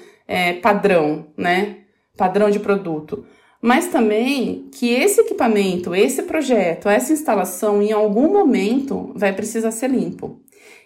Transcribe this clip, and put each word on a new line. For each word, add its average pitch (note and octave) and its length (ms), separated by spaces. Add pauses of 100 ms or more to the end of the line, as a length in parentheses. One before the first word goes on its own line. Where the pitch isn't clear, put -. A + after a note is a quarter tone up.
(280)
é, F3+ 240
padrão, F3 840
né? F#3 420 (380)
Padrão G#3 340
de G#3 100
produto. E3+ 640 (360)
Mas C4+ 260
também A3+ 840
que A#3+ 220
esse F#4 300
equipamento, G3+ 720
esse B3+ 300
projeto, G#3+ 640
essa B3 240
instalação, G#3 680
em G#3+ 80
algum G#3+ 400
momento A3+ 840
vai G3 180
precisar A3+ 380
ser C4 200
limpo. F#3+ 500 (460)